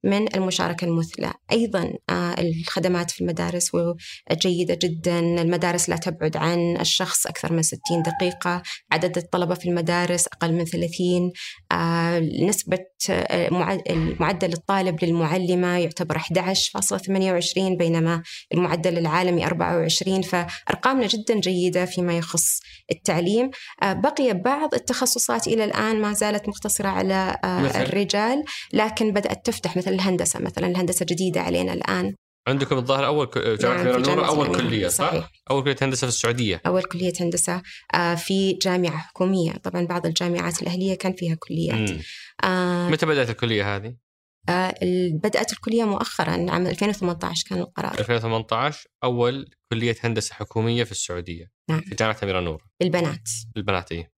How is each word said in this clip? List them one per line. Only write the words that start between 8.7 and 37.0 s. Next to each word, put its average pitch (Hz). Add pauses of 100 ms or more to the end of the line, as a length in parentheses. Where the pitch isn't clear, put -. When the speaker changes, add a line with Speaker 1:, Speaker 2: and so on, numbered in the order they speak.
Speaker 1:
عدد 170
الطلبة 175
في 175
المدارس 175
أقل 165
من 170
ثلاثين. 175 (400)
آه، 170
نسبة، 180 (320)
آه، 175
مع-، 180 (120)
المعدل 165
الطالب 185
للمعلمة 175
يعتبر 165
أحد 165
عشر 185
فاصلة 196
ثمانية 190
وعشرين، 180
بينما 165 (320)
المعدل 170
العالمي 170
أربعة 170
وعشرين. 185
فأرقامنا 185
جدا 214
جيدة 180
فيما 175
يخص - (300)
التعليم. 196 (320)
آه، 196
بقي 262
بعض 277
التخصصات 240
إلى 226
الآن 214
ما 208
زالت 208
مقتصرة 202
على، 190
آه، 185
Speaker 2:
مثل؟ 139
Speaker 1:
الرجال، 208 (280)
لكن 220
بدأت -
تفتح -
مثل 185
الهندسة 185
مثلا، -
الهندسة 180
جديدة 180
علينا 175
الآن. 190 (340)
Speaker 2:
عندكم 139
الظاهر 135
أول 143
ك-، 123
جامعة 117
Speaker 1:
نعم، -
في 123
Speaker 2:
أمير 127
النور 139
Speaker 1:
جامعة 143
Speaker 2:
أول 147
Speaker 1:
الأمير. -
Speaker 2:
كلية، 104
صح؟ 143
Speaker 1:
صحيح. 160 (200)
Speaker 2:
أول 135
كلية 139
هندسة 131
في 127
السعودية. 117
Speaker 1:
أول 180
كلية 180